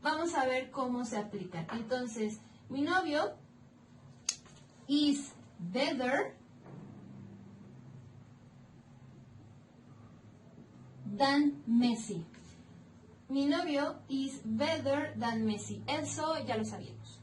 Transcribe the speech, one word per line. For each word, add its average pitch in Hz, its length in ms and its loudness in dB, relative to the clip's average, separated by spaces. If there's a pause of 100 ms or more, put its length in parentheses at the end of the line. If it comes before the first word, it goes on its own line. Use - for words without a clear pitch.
Vamos 311 320 2
a 285 100 4
ver 254 260 2
cómo 247 340 0
se 233 120 -4
aplican. 180 560 -4
Entonces, 226 680 -2 (280)
mi 269 140 -2
novio 330 520 2 (1500)
is 285 460 2 (260)
better 254 760 2 (4000)
than 277 500 4
Messi. 226 580 2 (1040)
Mi 277 180 2
novio 294 500 4 (120)
is 269 360 -2
better 277 760 2
than 226 280 2
Messi. 208 400 -2
Eso 311 600 0
ya 240 100 0
lo 220 80 0
sabíamos. - 580 -10